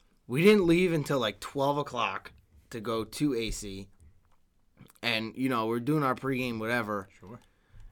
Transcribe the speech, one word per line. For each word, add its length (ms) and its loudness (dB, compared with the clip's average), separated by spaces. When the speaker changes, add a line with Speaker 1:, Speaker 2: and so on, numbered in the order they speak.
Speaker 1:
we 160 0
didn't 240 8
leave 280 4
until, 260 0
like, 200 -2
twelve 380 0
o'clock 540 -4
to 80 -8
go 240 -4
to 320 -2
A 160 -2
C. 360 -10
And, 340 -2
you 140 -2
know, 180 0
we're 120 0
doing 240 0
our 120 2
pregame, 440 -4
whatever. 480 -2
Speaker 2:
Sure. 200 -18